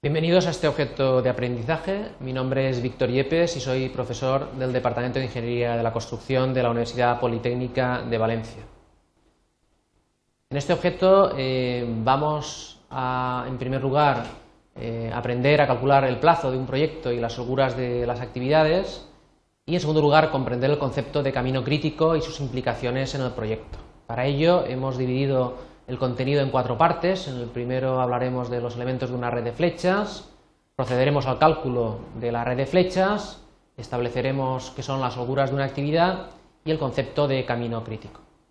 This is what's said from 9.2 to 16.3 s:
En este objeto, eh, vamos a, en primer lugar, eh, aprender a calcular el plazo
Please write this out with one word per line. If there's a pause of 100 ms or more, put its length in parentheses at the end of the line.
En
este
objeto,
eh,
vamos
a,
en
primer
lugar, (500)
eh,
aprender
a
calcular
el
plazo